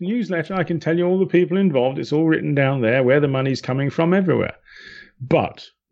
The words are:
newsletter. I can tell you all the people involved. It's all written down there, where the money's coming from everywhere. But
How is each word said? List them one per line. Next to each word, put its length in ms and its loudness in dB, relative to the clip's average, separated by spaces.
newsletter. 520 -4
I 120 -2
can 160 -4
tell 160 0
you 100 0
all 100 2
the 100 0
people 280 0
involved. 420 2
It's 140 -8
all 140 2
written 300 0
down 260 2
there, 220 2
where 180 4
the 80 2
money's 320 -2
coming 280 -2
from 240 0
everywhere. 420 0
But 440 -2